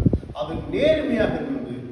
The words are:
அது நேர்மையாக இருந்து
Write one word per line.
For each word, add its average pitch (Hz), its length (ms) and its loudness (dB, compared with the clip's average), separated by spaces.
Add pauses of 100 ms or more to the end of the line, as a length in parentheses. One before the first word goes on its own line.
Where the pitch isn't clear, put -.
(420)
அது 160 120 -4 (200)
நேர்மையாக 262 680 2
இருந்து 120 340 -6 (160)